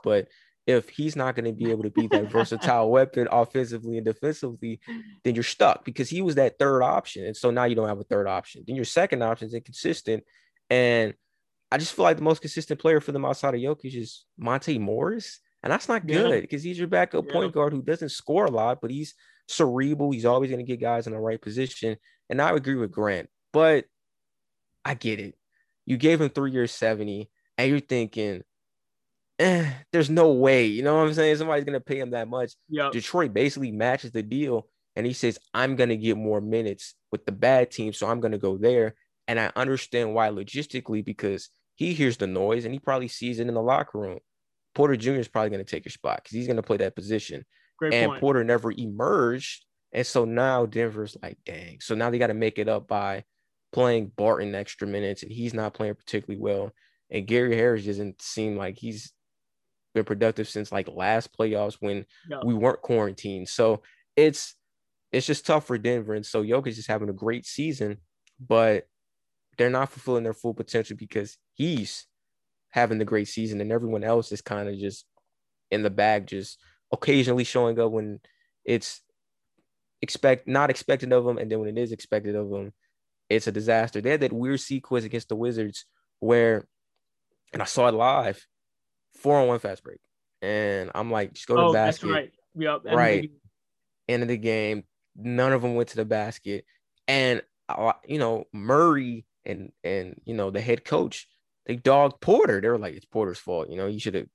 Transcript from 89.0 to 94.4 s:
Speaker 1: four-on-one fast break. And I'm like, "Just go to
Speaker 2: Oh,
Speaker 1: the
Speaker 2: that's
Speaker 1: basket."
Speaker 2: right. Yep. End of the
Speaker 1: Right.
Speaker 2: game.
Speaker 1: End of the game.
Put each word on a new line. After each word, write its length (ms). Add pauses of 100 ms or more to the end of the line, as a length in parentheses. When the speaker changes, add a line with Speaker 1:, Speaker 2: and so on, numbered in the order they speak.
Speaker 1:
four-on-one 420
fast 240
break. 160 (440)
And 520
I'm 160
like, 220
"Just 140
go 100
to 60
Speaker 2:
Oh, 60
Speaker 1:
the 40
Speaker 2:
that's 260
Speaker 1:
basket." 140
Speaker 2:
right. 200 (220)
Yep. 160
End 160
of 40
the 60
Speaker 1:
Right. 260
Speaker 2:
game. 180 (680)
Speaker 1:
End 140
of 60
the 80
game. 480 (320)